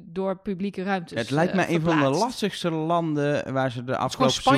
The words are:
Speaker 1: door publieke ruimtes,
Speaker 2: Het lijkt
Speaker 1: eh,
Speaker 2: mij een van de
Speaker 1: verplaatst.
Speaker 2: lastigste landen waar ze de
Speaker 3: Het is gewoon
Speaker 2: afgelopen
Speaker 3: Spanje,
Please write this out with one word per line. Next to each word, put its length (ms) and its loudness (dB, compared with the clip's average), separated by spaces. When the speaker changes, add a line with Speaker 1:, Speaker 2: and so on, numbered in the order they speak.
Speaker 1:
door 360 -4
publieke 440 -4
ruimtes, 360 -4
Speaker 2:
Het 120 -2
lijkt 200 2
Speaker 1:
eh, 60 -2
Speaker 2:
mij 120 2
een 120 2
van 100 0
de 60 4
Speaker 1:
verplaatst. 260 2
Speaker 2:
lastigste 480 -2
landen 840 0
waar 180 0
ze 140 -8
de 80 -4
Speaker 3:
Het 140 0
is 80 -4
gewoon 140 4
Speaker 2:
afgelopen 60 2
Speaker 3:
Spanje, 240 4